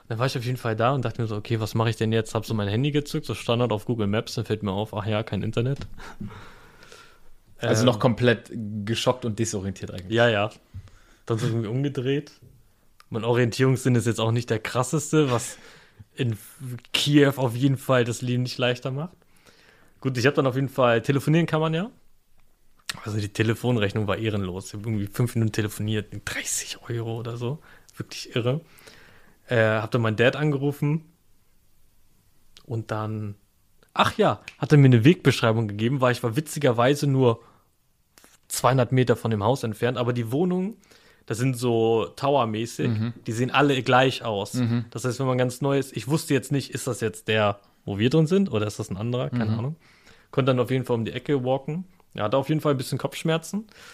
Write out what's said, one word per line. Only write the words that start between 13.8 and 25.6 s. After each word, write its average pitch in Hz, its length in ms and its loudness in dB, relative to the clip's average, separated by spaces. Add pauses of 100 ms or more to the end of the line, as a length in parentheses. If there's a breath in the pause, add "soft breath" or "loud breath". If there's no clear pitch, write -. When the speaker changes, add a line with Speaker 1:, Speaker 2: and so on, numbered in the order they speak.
Speaker 1:
ist 110 100 2
jetzt 113 140 0
auch 113 100 2
nicht 117 180 0
der 110 120 0
krasseste, 143 720 0
was - 240 -2 (580 loud breath)
in 117 240 -2 (540)
Kiew 143 440 6
auf 127 200 -2
jeden 135 200 2
Fall 123 280 2
das 117 180 -4
Leben 123 220 -2
nicht - 140 -8
leichter 127 340 -2
macht. 147 240 -10 (840 soft breath)
Gut, 131 180 -4
ich 117 80 4
hab - 80 4
dann 139 120 2
auf 123 80 0
jeden 135 140 -2
Fall, 117 340 4
telefonieren 151 440 2
kann 156 140 0
man 160 140 0
ja. 196 160 -4 (1120)
Also 107 140 -6
die 104 100 -4
Telefonrechnung 110 800 0
war 98 120 0
ehrenlos. 98 500 -4
Ich - 60 -14
hab 104 120 -12
irgendwie 104 220 -2
fünf - 260 -2
Minuten 113 180 0
telefoniert, 104 540 -4 (180)